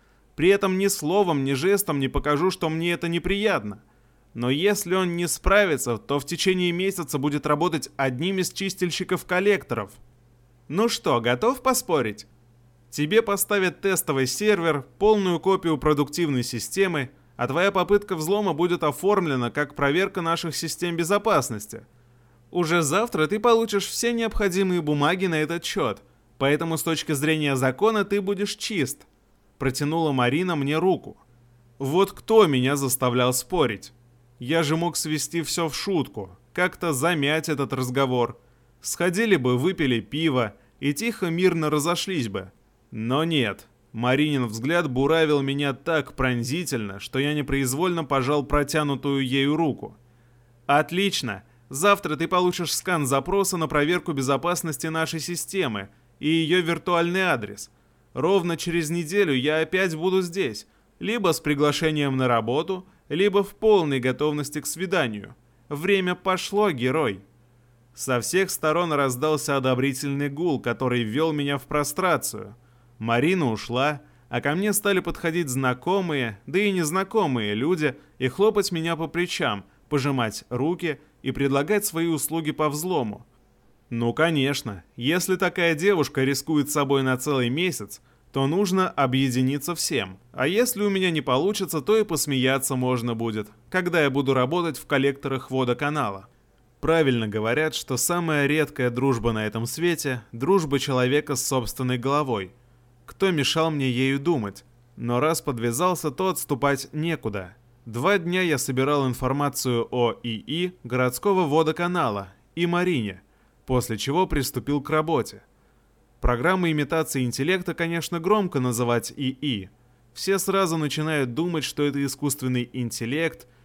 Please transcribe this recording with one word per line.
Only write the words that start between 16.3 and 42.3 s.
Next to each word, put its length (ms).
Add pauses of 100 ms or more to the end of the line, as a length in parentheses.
системы, 640 (260)
а 120
твоя 240
попытка 440
взлома 360
будет 320
оформлена 640
как 240
проверка 460
наших 340
систем 420
безопасности. 880 (640)
Уже 320
завтра 440
ты 120
получишь 480
все 260
необходимые 680
бумаги 440
на 100
этот 280
счёт, 380 (360)
поэтому 380
с 60
точки 300
зрения 440
закона 480
ты 160
будешь 360
чист", 500 (520)
протянула 540
Марина 440
мне 220
руку. 380 (600)
Вот 340
кто 340
меня 300
заставлял 560
спорить? 600 (480)
Я 220
же 140
мог 200
свести 460
всё 260
в 80
шутку, 600 (160)
как-то 400
замять 560
этот 240
разговор. 680 (400)
Сходили 560
бы, 200
выпили 440
пиво 540 (260)
и 120
тихо, 380
мирно 400
разошлись 580
бы. 220 (400)